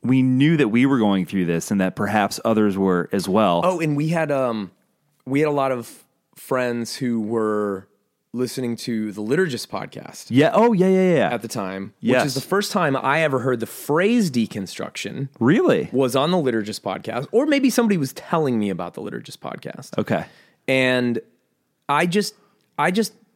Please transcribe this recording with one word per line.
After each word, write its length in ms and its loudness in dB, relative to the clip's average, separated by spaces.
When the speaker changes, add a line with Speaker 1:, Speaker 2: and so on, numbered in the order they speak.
Speaker 1:
we 180 4
knew 360 4
that 100 4
we 180 2
were 140 2
going 260 2
through 200 -2
this 260 -2
and 100 2
that 140 0
perhaps 500 0
others 320 2
were 340 0
as 160 -2
well. 360 2
Speaker 2:
Oh, 160 0
and 180 -2
we 120 -2
had, 220 -2
um, 380 -2
we 140 -2
had 80 2
a 40 0
lot 200 0
of 320 -10
friends 640 -4
who 220 -2
were 680 -2
listening 400 -4
to 360 -6
the 100 -10
Liturgist 460 -2
podcast 600 -12
Speaker 1:
Yeah. 260 6
Oh, 180 6
yeah, 140 4
yeah, 300 4
yeah. 140 2
Speaker 2:
at 120 -4
the 40 -10
time, 520 -8
Speaker 1:
Yes. 240 4
Speaker 2:
which 60 0
is 40 -6
the 80 -4
first 300 -2
time 240 0
I 260 0
ever 160 2
heard 220 0
the 80 -6
phrase 640 0
deconstruction. 960 -6
Speaker 1:
Really? 520 4
Speaker 2:
Was 240 0
on 160 2
the 60 2
Liturgist 440 -2
podcast, 500 -6
or 140 2
maybe 240 2
somebody 260 2
was 180 -2
telling 440 0
me 140 0
about 240 -8
the 80 -10
Liturgist 340 -12
podcast. 600 -12
Speaker 1:
Okay. 260 -2
Speaker 2:
And 540 2
I 200 2
just, 260 0
I 100 2
just 240 0